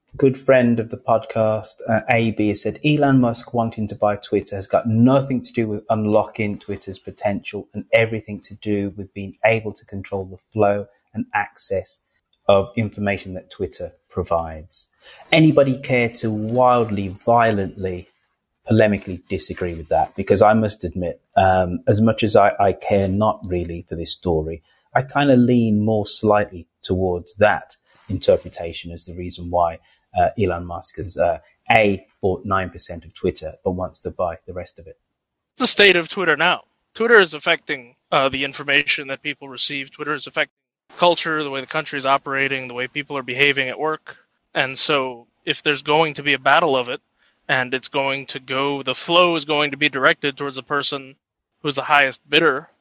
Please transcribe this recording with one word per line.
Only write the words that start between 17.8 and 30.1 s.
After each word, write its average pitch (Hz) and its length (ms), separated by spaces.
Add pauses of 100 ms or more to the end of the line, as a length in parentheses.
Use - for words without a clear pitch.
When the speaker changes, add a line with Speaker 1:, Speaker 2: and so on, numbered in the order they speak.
Speaker 1:
polemically 101 580
disagree 90 460
with 80 140
that? 78 260
Because 98 280
I 104 100
must 110 320
admit, 85 380 (140)
um, 92 520
as 107 140
much 110 200
as 107 140
I, 101 240
I 98 140
care 98 340
not 101 360
really 87 440
for - 80
this 82 160
story, 80 500 (320)
I 131 80
kinda 139 340
lean 120 440
more 107 260
slightly 104 600 (140)
towards 90 540
that 101 400 (320)
interpretation 87 840
as 85 140
the 87 80
reason 87 360
why, 85 280 (380)